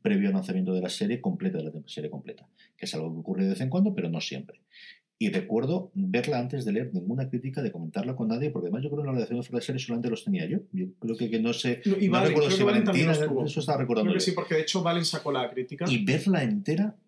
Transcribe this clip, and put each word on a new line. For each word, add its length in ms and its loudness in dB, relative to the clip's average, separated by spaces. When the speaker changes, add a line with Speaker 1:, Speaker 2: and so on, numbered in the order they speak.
Speaker 1:
previo 280 2
al 60 2
lanzamiento 380 0
de 80 0
la 80 -2
serie 320 -2
completa, 380 -2
de 60 -4
la 80 -10
tem-, 140 -12
serie 220 -8
completa, 400 -14
que 100 -10
es 80 -6
algo 180 -6
que 60 -8
ocurre 240 -2
de 80 4
vez 100 -2
en 80 0
cuando, 260 2
pero 140 -2
no 140 -2
siempre. 400 -10
Y 120 0
recuerdo 600 -2
verla 460 0
antes 260 -4
de 80 0
leer 220 -2
ninguna 340 -2
crítica, 320 -6
de 100 -2
comentarla 460 -6
con 120 -2
nadie, 220 0
porque 180 -4
además 160 -2
yo 60 -4
creo 120 -4
que 60 -4
en 60 -2
la 0 -
redacción 260 -2
de 60 -8
Fuera 120 -4
de 80 -8
Series 180 -4
solamente 240 -2
los 160 -4
tenía 220 0
yo. 140 0
Yo 140 -2
creo 180 -2
que, 120 -2
que 120 0
no 120 2
sé, 320 -2
Speaker 2:
No, 140 4
y 80 4
Speaker 1:
no 60 4
Speaker 2:
Valen, 160 6
Speaker 1:
recuerdo 200 4
Speaker 2:
creo 80 4
Speaker 1:
si 20 4
Speaker 2:
que 60 6
Valen 200 4
también 240 4
Speaker 1:
Valentina, 180 4
Speaker 2:
los 100 0
tuvo. 80 0
Speaker 1:
eso 160 -2
estaba 180 0
recordando 340 2
Speaker 2:
Creo 60 4
que 60 2
Speaker 1:
yo. 60 2
Speaker 2:
sí, 20 4
porque 220 -2
de 80 4
hecho 200 0
Valen 220 2
sacó 260 -2
la 200 0
crítica. 400 -6
Speaker 1:
Y 140 2
verla 380 4
entera 540 0